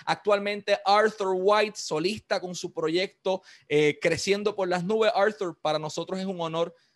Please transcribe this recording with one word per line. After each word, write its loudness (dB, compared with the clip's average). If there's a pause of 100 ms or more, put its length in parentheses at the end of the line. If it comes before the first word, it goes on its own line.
actualmente 0
Arthur 2
White, 2
solista -4
con -10
su -10
proyecto, -2 (260)
eh, 4
Creciendo 0
por -2
las -2
Nubes. 2
Arthur, 0
para 0
nosotros -8
es -6
un -4
honor -4 (220)